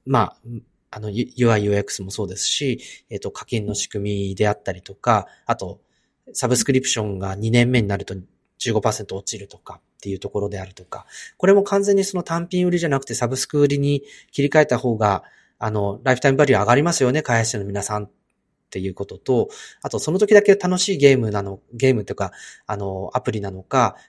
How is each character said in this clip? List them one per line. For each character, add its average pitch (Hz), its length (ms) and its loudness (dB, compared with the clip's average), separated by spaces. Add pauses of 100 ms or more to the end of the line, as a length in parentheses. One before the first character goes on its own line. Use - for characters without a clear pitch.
ま 131 140 0
あ、 - 180 -2 (520)
あ 110 120 -12
の、 107 80 -8
ユ-、 107 160 -4 (100)
ユ 120 140 4
ー - 20 6
ア 110 60 4
イ、 104 80 0
ユ 104 60 2
ー 101 40 2
エ 101 40 2
ッ 104 40 -2
ク - 80 -12
ス - 100 -8
も 95 100 -10
そ 110 120 -6
う 95 60 -6
で 92 80 -12
す - 100 -4
し、 135 320 -2 (300)
え 107 80 -8
っ - 20 -8
と、 104 100 -8
課 - 160 -14
金 110 200 -4
の 104 100 -4
仕 - 140 -8
組 101 400 -4
み 98 60 -8
で 107 120 2
あ 104 60 2
っ - 100 -14
た 98 80 -6
り 92 100 -8
と - 140 -20
か、 107 320 0 (180)
あ 117 120 -2
と、 92 240 -12 (500)
サ - 160 -2
ブ 127 80 2
ス 127 80 0
ク - 80 0
リ 131 80 4
プ 127 80 -6
シ - 140 -2
ョ - 20 -2
ン 101 160 -6
が 98 160 -6
二 107 160 -2
年 123 180 6
目 127 120 2
に 101 80 0
な 98 80 0
る 95 80 -8
と 101 100 -10 (420)
十 123 140 -4
五 107 80 2
パ 110 120 0
ー - 20 -2
セ 107 100 -8
ン - 20 -16
ト 98 120 -10
落 98 80 -12
ち - 120 -10
る 98 120 -16
と - 80 -20
か - 240 -20 (160)
っ - 20 -20
て 101 100 -10
い 95 60 -6
う 92 40 -10
と 98 100 -10
こ 104 100 -4
ろ 101 100 -4
で 95 120 -10
あ 95 40 -12
る 92 80 -18
と - 120 -20
か、 - 200 -16 (300)
こ - 120 0
れ 190 60 8
も 202 100 6
完 202 200 0
全 196 140 4
に 190 80 2
そ 190 100 -6
の 175 80 -4
単 170 260 -4
品 180 160 2
売 180 60 2
り 175 80 2
じ 165 60 -4
ゃ 156 40 0
な 135 120 0
く - 20 -14
て - 120 -8
サ 123 120 -2
ブ 127 80 -2
ス - 120 -4
ク 147 120 0
売 147 80 6
り 143 120 2
に 143 240 0 (280)
切 139 120 0
り 143 40 4
替 156 140 4
え 147 40 6
た 123 120 0
方 117 180 0
が、 104 300 2 (340)
あ 110 120 -4
の、 101 320 -2
ラ 131 100 4
イ - 20 0
フ 123 60 -8
タ 143 80 4
イ - 20 4
ム 135 60 2
バ 147 80 6
リ 139 80 4
ュ 104 40 4
ー - 40 4
上 104 40 0
が 120 100 6
り 143 80 4
ま 170 100 0
す - 100 0
よ 123 80 4
ね、 151 100 0
開 120 180 0
発 110 120 -2
者 113 80 -4
の 98 60 -6
皆 101 180 -4
さ 104 160 -4
ん 104 60 -8
っ - 60 -18 (580)
て 98 100 -8
い 92 80 -4
う 95 60 -6
こ 98 120 -8
と 95 120 -16
と、 120 320 0 (320)
あ - 80 -6
と 110 100 -4
そ - 120 -6
の 185 80 0
時 208 140 2
だ 202 80 10
け 202 140 6
楽 180 220 -2
し 185 180 -2
い - 20 -4
ゲ 139 180 8
ー - 20 2
ム 110 140 -2
な 101 120 -2
の、 98 160 -10 (140)
ゲ 127 160 2
ー 127 60 4
ム 104 100 -4
と 101 80 -8
い - 0 -
う - 20 -12
か、 95 160 -6 (340)
あ 101 120 -6
の、 95 360 -6
ア 127 60 0
プ 113 140 -4
リ 107 80 -4
な 98 100 -8
の 92 100 -12
か、 120 360 0 (120)